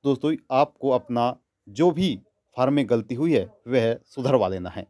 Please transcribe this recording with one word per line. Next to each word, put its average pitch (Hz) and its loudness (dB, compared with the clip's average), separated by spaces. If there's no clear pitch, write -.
दोस्तों 143 0
आपको 135 0
अपना 120 0
जो 139 2
भी 160 -2
फॉर्म 131 2
में 139 0
गलती 117 -2
हुई 156 0
है 98 2
वह 117 2
सुधरवा 127 0
लेना 90 -6
है। 92 -14